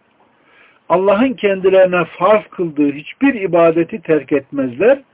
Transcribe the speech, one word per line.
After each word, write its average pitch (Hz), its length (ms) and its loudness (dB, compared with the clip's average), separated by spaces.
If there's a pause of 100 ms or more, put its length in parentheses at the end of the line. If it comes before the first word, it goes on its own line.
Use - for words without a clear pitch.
(880)
Allah'ın 202 440 0
kendilerine 185 720 2
farz 208 460 -2
kıldığı 147 400 -2
hiçbir 247 420 -4
ibadeti 170 680 0
terk 147 300 -2
etmezler. 143 680 -2 (120)